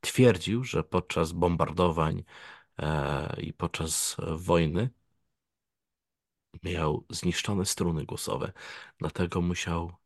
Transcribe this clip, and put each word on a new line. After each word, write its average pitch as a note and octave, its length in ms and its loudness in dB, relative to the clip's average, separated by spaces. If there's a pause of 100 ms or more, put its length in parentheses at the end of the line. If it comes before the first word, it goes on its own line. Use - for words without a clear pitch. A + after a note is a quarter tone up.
Twierdził, A#2 600 4
że E2+ 200 -2
podczas E2+ 480 0
bombardowań, E2+ 920 2 (560)
e, C#2+ 640 -2
i - 120 -8
podczas - 640 -2 (180)
wojny F2 540 2 (1700)
miał E2 460 -2
zniszczone F#2 560 0
struny E2 400 0
głosowe, - 460 -6 (460)
dlatego F2 440 0
musiał E2+ 500 -2 (140)